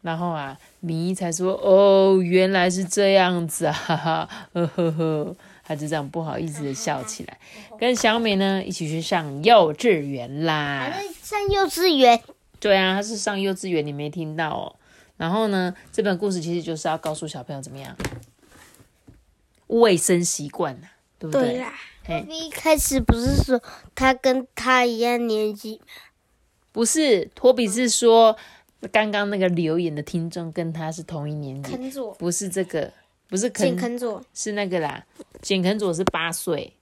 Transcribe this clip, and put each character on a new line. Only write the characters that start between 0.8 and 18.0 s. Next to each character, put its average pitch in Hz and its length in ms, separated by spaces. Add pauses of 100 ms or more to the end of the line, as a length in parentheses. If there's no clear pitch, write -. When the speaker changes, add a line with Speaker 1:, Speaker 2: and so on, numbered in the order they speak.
Speaker 1:
名 165 260
医 190 80
才 175 160
说 185 220 (100)
：“哦， 196 580
原 185 300
来 185 180
是 185 140
这 196 300
样 180 340
子 156 200
啊， 147 40
哈 - 240
哈， 160 340 (220)
呃 175 160
呵 165 240
呵。” 156 420 (300)
他 156 100
就 151 140
这 156 80
样 139 140
不 165 120
好 147 160
意 160 80
思 151 200
的 135 80
笑 135 320
起 - 180
来， - 140 (420)
跟 247 160
小 226 240
美 220 160
呢 196 300
一 - 40
起 170 200
去 160 100
上 156 460
幼 190 280
稚 190 260
园 139 440
啦。 147 480
Speaker 2:
还 381 100
在 403 60 (160)
上 403 260
幼 392 120
稚 349 340
园？ 240 260 (380)
Speaker 1:
对 202 160
啊， 190 200
他 202 60
是 220 140
上 202 240
幼 196 140
稚 190 160
园， 156 160
你 147 80
没 147 160
听 156 260
到 160 140
哦。 - 260 (400)
然 165 160
后 220 160
呢， 185 260 (200)
这 214 100
本 190 140
故 202 120
事 180 120
其 170 120
实 175 80
就 160 140
是 156 140
要 160 80
告 156 160
诉 156 120
小 151 160
朋 143 140
友 135 60
怎 131 100
么 135 60
样， 131 180 (1700)